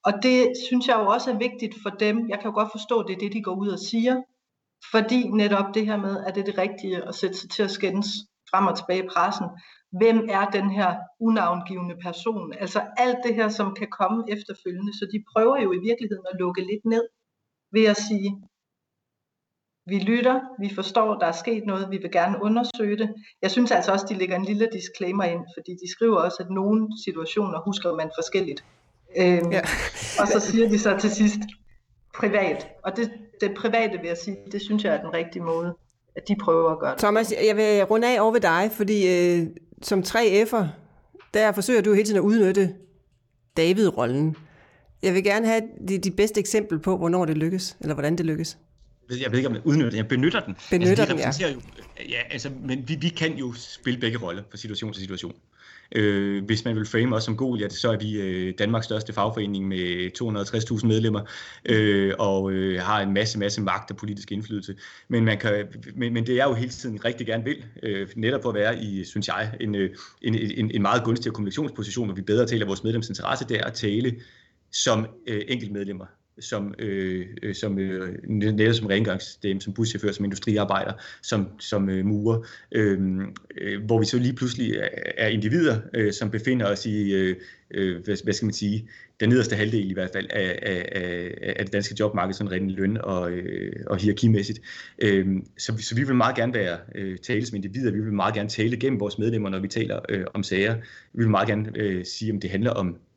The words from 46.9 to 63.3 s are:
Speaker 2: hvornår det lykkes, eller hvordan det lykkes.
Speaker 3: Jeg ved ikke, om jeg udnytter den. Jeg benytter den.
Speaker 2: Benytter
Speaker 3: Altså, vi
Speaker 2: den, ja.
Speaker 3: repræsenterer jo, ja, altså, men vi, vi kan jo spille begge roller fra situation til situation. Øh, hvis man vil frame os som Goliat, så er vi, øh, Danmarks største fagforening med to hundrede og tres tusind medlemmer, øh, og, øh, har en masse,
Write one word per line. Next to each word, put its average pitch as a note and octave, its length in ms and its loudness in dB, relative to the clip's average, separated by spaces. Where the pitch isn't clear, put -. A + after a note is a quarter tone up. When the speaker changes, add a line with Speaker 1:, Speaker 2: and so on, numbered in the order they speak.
Speaker 2:
hvornår F3 280 2
det D#3 120 0
lykkes, F3+ 440 -2
eller D3+ 120 -2
hvordan D3 240 0
det E3+ 80 0
lykkes. D#3+ 320 -4
Speaker 3:
Jeg B2 100 -2
ved A#2+ 60 2
ikke, B2 120 2
om A#2 60 -2
jeg G#2+ 100 -6
udnytter D3 240 4
den. A2 80 -2
Jeg A2 100 0
benytter C3+ 320 2
den. F#3+ 160 -8
Speaker 2:
Benytter F3+ 200 4
Speaker 3:
Altså, G#3 160 6
vi - 60 -2
Speaker 2:
den, D#3+ 60 0
ja. C3 60 0
Speaker 3:
repræsenterer C#3+ 300 0
jo, B2 60 -10
ja, B2 80 -4
altså, C#3 180 -8
men C3 240 -4
vi, D#3+ 80 -2
vi D#3+ 140 -2
kan D#3+ 240 -2
jo B2+ 240 -6
spille - 420 -4
begge A#2+ 180 -2
roller F#2+ 320 -6
fra - 80 -18
situation G#2+ 360 -8
til G2 80 -10
situation. F#2 320 -10
Øh, G2+ 500 2
hvis A2 200 0
man A#2 100 0
vil G#2+ 100 -2
frame A#2 300 2
os A2+ 80 0
som A2+ 140 -2
Goliat, A2+ 360 -2
så A#2 180 0
er G#2+ 60 0
vi, G#2+ 240 -4
øh, F#2 380 -2
Danmarks A2 260 0
største G#2+ 280 -4
fagforening G2+ 540 -2
med F2+ 440 -2
to - 140 -6
hundrede A2 180 -2
og F#2+ 40 -6
tres A2+ 180 -2
tusind A2+ 260 2
medlemmer, A2 300 2
øh, G#2 540 4
og, G2 320 2
øh, F#2+ 300 0
har G2+ 200 0
en G2 120 0
masse, G#2+ 260 0